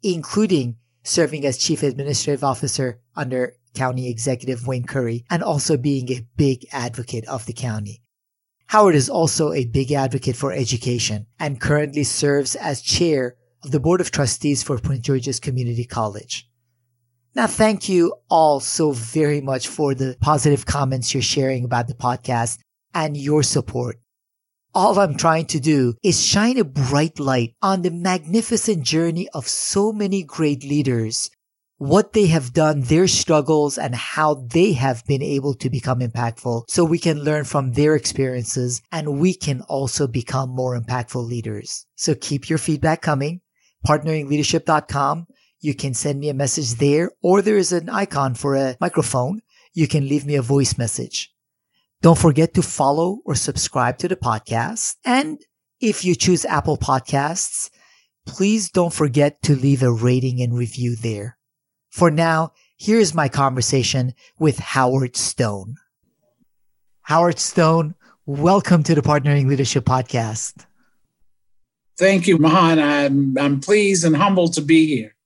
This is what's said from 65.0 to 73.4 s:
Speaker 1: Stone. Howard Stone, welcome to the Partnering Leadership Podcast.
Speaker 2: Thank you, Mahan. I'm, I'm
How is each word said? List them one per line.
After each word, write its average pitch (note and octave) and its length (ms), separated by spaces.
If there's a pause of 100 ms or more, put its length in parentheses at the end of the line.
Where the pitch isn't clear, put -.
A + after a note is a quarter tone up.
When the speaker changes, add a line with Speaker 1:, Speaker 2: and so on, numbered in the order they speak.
Speaker 1:
Stone. G#2 600 (1300)
Howard E3 360
Stone, E3 560 (320)
welcome E3+ 580
to E3 100
the D3 80
Partnering C#3+ 460
Leadership C3+ 380
Podcast. A#2+ 800 (1300)
Speaker 2:
Thank F#3+ 300
you, F3 80
Mahan. D#3+ 420
I'm, C#3+ 600
I'm C#3+ 220